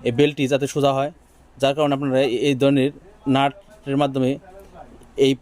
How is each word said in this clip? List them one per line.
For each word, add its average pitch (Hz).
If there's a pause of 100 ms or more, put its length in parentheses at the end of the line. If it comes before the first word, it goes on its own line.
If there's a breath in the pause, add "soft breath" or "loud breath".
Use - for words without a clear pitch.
এই 120
বেল্টটি 147 (100)
যাতে 139
সোজা 139
হয়, 143 (500)
যার 135
কারণে 147
আপনারা 135 (160)
এ-, 110
এই 139
ধরনের 139 (440)
নাটের 139
মাধ্যমে 135 (920)
এই 135 (100)